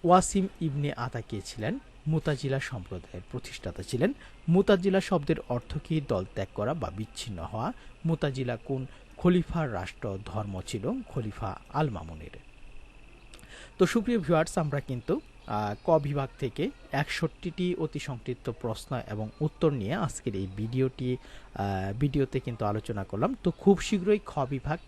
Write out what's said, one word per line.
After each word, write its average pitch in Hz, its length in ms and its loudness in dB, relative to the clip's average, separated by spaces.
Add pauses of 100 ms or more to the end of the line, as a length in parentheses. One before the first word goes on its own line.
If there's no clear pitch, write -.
ওয়াসিম 185 440 6 (120)
ইবনে 143 320 0
আতা 120 280 -4
কে 107 240 -6
ছিলেন? 143 340 -4 (280)
মুতাজিলা 147 540 0
সম্প্রদায়ের 90 680 -8
প্রতিষ্ঠাতা - 520 -8
ছিলেন। 139 300 2 (360)
মুতাজিলা 190 520 6
শব্দের 160 360 2 (120)
অর্থ 123 360 -2
কি? 156 240 0
দল 95 160 2 (100)
ত্যাগ 98 200 -4
করা 113 200 0
বা 143 160 -4
বিচ্ছিন্ন 101 520 -8
হওয়া। 113 300 -4 (340)
মুতাজিলা 135 500 0
কোন 131 300 -4 (300)
খলিফার 170 560 4
রাষ্ট্র 95 520 -4
ধর্ম 101 420 -4
ছিল? 117 260 -4 (160)
খলিফা 107 600 -6
আল 143 220 0
মামুনের। 82 480 -10 (1400)
তো 185 80 6
সুপ্রিয় 233 320 2
ভিউয়ার্স, 165 400 4
আমরা 143 220 0
কিন্তু, 135 400 -2 (260)
আহ, 107 280 -2 (100)
ক 160 140 6
বিভাগ 143 300 0 (100)
থেকে 143 320 -2 (220)
একষট্টিটি 175 840 -2
অতি 156 240 -4
সংক্ষিপ্ত 123 520 -6
প্রশ্ন 117 580 -4
এবং 107 220 -4 (100)
উত্তর 151 300 2
নিয়ে 123 240 -2
আজকের 123 420 -2
এই 95 100 -2 (100)
ভিডিওটি, 127 600 0 (380)
আহ, 98 380 -2
ভিডিওতে 135 480 0
কিন্তু 117 240 -4
আলোচনা 104 400 -2
করলাম। 165 380 0
তো 180 80 4
খুব 196 300 6
শীঘ্রই 202 460 2
খ - 120 -4 (120)
বিভাগ 143 380 -2